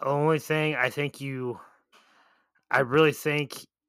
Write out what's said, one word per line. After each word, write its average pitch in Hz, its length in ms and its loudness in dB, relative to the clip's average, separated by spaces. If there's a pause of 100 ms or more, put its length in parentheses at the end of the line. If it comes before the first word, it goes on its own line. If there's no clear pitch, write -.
Only 147 380 2
thing, 156 360 -2
I 127 140 2
think 147 300 -6
you, 127 400 -8 (1120)
I 127 80 4
really 139 320 4
think 147 540 -4 (240)